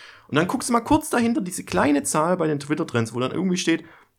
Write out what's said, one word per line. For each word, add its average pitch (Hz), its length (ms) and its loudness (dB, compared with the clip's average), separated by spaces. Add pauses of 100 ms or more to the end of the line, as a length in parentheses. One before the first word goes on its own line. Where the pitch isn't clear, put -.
(300)
Und - 60 -6
dann 165 120 4
guckst - 220 -4
du 247 40 2
mal 233 60 4
kurz 302 300 2
dahinter 233 320 2
diese 180 240 -8
kleine 277 380 2
Zahl 165 340 2
bei 165 100 0
den 151 120 0
Twitter-Trends, 143 540 -2
wo 123 60 -4
dann 127 120 -2
irgendwie 180 260 0
steht, 165 260 0 (360)